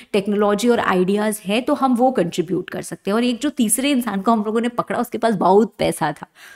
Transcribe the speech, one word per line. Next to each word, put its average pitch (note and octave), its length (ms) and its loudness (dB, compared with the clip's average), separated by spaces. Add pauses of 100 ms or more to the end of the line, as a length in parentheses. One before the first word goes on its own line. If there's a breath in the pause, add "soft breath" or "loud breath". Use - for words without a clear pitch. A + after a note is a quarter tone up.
(120 loud breath)
टेक्नोलॉजी G#3 560 2
और A#3 120 4
आइडियाज G3+ 640 0
है, G#3 160 -2
तो C#4+ 140 -2
हम C4 200 0
वो B3 160 2
कंट्रीब्यूट E3+ 600 -2
कर - 120 -8
सकते - 280 -8
हैं। G3+ 60 0
और A#3+ 80 0
एक B3 140 -2
जो D4 120 -4
तीसरे C4 400 0
इंसान A#3+ 300 -2
को A#3 120 2
हम G#3+ 120 2
लोगों A3 160 -2
ने A3+ 80 -2
पकड़ा, A#3 300 -6
उसके A#3 200 -4
पास A3+ 160 0
बहुत F#3+ 440 4
पैसा E3 340 -2
था, - 140 -14 (300 loud breath)